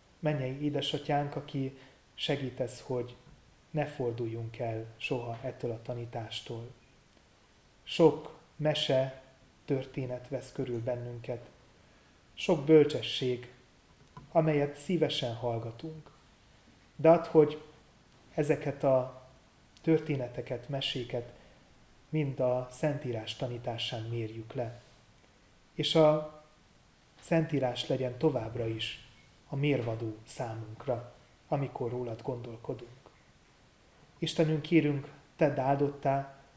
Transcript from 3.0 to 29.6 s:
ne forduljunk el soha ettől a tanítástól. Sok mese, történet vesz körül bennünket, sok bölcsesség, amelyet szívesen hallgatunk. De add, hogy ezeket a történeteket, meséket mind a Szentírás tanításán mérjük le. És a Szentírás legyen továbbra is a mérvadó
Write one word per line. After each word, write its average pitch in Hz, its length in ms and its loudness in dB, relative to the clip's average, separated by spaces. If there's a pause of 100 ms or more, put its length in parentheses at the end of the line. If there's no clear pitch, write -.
ne 147 140 0
forduljunk 117 760 -4
el 110 260 -4 (120)
soha 117 440 -4
ettől 123 300 -6
a 113 100 -8
tanítástól. 120 880 -10 (1120)
Sok - 540 4 (180)
mese, 139 640 0 (440)
történet 127 640 -4
vesz 127 240 -6
körül 120 320 -4
bennünket, 120 640 -6 (840)
sok 147 320 0
bölcsesség, 135 880 4 (800)
amelyet 151 440 2
szívesen 143 600 0
hallgatunk. 120 760 -6 (840)
De 147 140 6
add, 165 180 8
hogy 151 340 6 (720)
ezeket 143 500 0
a 131 440 2 (540)
történeteket, 135 880 0
meséket 131 640 -4 (760)
mind 139 300 -2
a 127 320 0
Szentírás 127 640 -2
tanításán 120 680 -6
mérjük 113 500 -6
le. 120 280 -6 (920)
És - 220 0
a 156 460 6 (800)
Szentírás 143 680 0
legyen 127 300 0
továbbra 117 500 0
is - 400 -6 (420)
a 147 60 -6
mérvadó 117 600 0 (100)